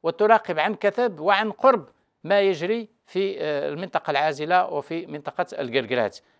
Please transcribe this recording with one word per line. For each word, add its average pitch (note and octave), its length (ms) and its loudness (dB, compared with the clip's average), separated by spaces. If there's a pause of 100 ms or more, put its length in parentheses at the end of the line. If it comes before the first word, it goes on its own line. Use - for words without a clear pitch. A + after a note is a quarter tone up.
وتراقب F3+ 560 2
عن F#3+ 160 0
كثب G3+ 460 -2
وعن G3+ 320 0
قرب B3 360 2 (360)
ما G3 160 2
يجري G3 480 0 (180)
في، G3 340 -4
آه، D3 280 -4
المنطقة E3 420 -4
العازلة D#3 560 0
وفي E3 400 -6
منطقة D3+ 460 -8
القرقرات. A#2+ 680 -2 (220)